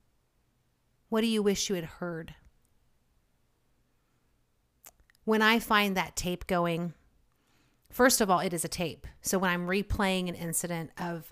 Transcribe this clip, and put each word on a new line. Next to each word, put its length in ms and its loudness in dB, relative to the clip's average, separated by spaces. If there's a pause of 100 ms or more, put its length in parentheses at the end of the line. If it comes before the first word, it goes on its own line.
(1080)
What 140 2
do 60 2
you 140 2
wish 280 2
you 60 0
had 100 -4
heard? 500 -10 (3000)
When 180 2
I 180 6
find 360 2
that 220 -4
tape 300 -4
going, 460 0 (960)
first 300 4
of 100 2
all, 120 4
it 120 -2
is 120 -4
a 20 -6
tape. 400 -6 (140)
So 180 0
when 100 0
I'm 180 -2
replaying 600 0
an 80 -6
incident 640 -4
of, 320 -6